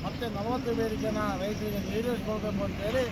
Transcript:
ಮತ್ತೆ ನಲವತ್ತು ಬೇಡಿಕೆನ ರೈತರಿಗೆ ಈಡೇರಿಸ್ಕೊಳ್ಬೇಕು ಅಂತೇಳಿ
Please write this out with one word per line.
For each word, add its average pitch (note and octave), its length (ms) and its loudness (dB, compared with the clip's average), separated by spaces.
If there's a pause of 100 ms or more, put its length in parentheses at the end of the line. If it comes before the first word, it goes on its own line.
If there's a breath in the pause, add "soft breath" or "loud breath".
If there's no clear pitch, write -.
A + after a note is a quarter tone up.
ಮತ್ತೆ A#3+ 300 -2
ನಲವತ್ತು A#3+ 440 0
ಬೇಡಿಕೆನ G#3+ 420 0 (220)
ರೈತರಿಗೆ G3+ 560 0
ಈಡೇರಿಸ್ಕೊಳ್ಬೇಕು G#3+ 640 0
ಅಂತೇಳಿ A3 480 2